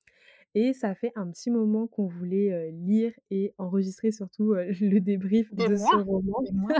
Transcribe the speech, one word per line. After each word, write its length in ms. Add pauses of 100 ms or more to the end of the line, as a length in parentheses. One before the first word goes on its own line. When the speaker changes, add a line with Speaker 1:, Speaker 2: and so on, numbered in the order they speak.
(560)
Speaker 1:
Et 160
ça 220
fait 220
un 140
petit 200
moment 380
qu'on 180
voulait, 460
heu, 180
lire 420 (180)
et 280
enregistrer 540
surtout, 420
heu, 140
<laughs> 120
le 200
débrief 520
Speaker 2:
Des 120
Speaker 1:
de 120
ce 200
Speaker 2:
mois. 0
Speaker 1:
roman. 480
Speaker 2:
Des 80
mois. 280